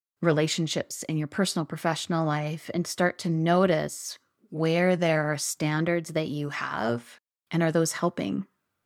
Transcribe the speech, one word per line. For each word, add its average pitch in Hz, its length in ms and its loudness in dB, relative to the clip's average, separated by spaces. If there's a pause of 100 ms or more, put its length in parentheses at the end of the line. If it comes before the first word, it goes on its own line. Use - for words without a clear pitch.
(200)
relationships 160 840 0
in 156 120 -4
your 151 120 -2
personal, 180 360 -2
professional 165 640 -2
life, 151 480 -4
and 175 140 -2
start - 320 0
to 175 100 -2
notice 165 880 2 (320)
where 170 460 2
there 156 360 2
are 147 60 -2
standards 160 760 -2
that 160 160 0
you 147 200 -4
have, 131 680 -4 (320)
and 170 100 2
are 165 100 2
those 165 220 2
helping? - 540 -2 (380)